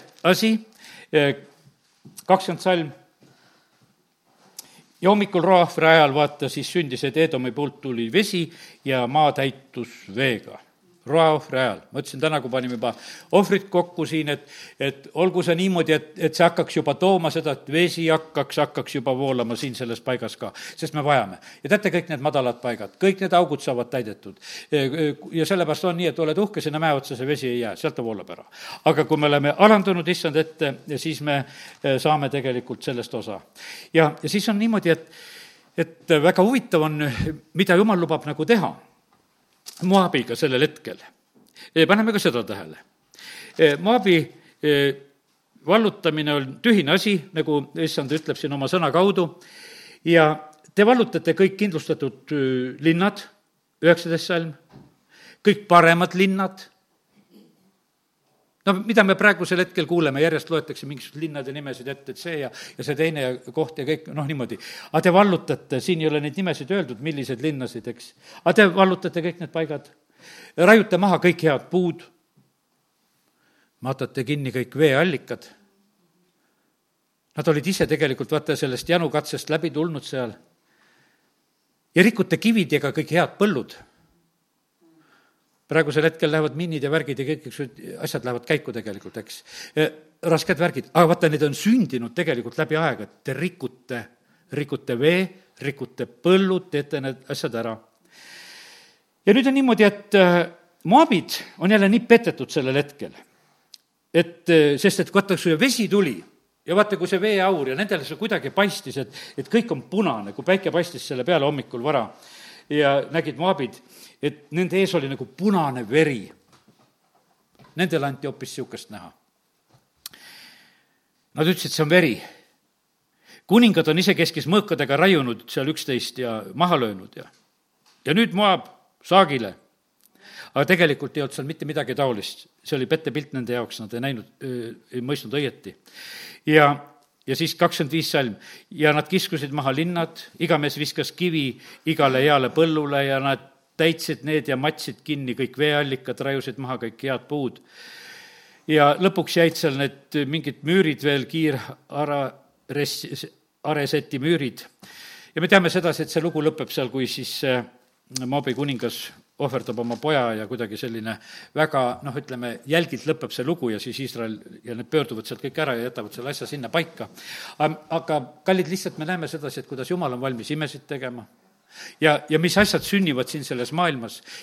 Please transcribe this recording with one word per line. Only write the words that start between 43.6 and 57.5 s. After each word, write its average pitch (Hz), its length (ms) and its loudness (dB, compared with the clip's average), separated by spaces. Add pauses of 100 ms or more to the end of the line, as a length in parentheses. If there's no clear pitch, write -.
Moabi, 202 320 4 (480)
e, 151 120 2 (920)
vallutamine 160 640 2
on 143 140 0 (180)
tühine 180 300 4
asi, 190 220 2 (200)
nagu 151 220 0 (260)
issand 147 300 -4
ütleb 151 260 -6
siin 143 160 -6
oma 160 160 -4
sõna 170 220 2
kaudu, 180 320 2 (800)
ja 160 240 6 (420)
te 202 140 6
vallutate 214 500 2
kõik 190 240 2
kindlustatud, 156 600 -4 (100)
e, 147 80 -2 (460)
linnad, 175 340 2 (640)
üheksateist 165 460 2
salm, 170 240 -4 (880)
kõik 208 240 0
paremad 170 480 4
linnad, 190 460 -2 (2000)